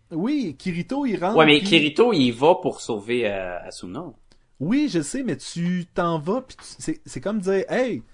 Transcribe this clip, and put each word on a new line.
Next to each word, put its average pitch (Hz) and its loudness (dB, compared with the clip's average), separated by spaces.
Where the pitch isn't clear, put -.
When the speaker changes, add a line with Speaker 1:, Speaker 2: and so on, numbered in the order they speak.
Speaker 1:
ra-, 170 -10
oui, 214 -4
Kirito, 185 -4
il 208 -2
rentre, 185 0
Speaker 2:
Ouais, 160 8
mais 147 8
Speaker 1:
puis - 0
Speaker 2:
Kirito, 165 4
il 127 4
va 147 6
pour 139 -4
sauver, 113 -2
euh, 92 -6
Asuna. 110 -12
Speaker 1:
Oui, 254 0
je 175 0
sais, 269 -6
mais 185 -4
tu 175 -4
t'en 170 0
vas, 190 -4
puis - -20
tu, - -20
c'est, - -6
c'est - -12
comme 208 -4
dire, « 190 0
Hey, 202 -2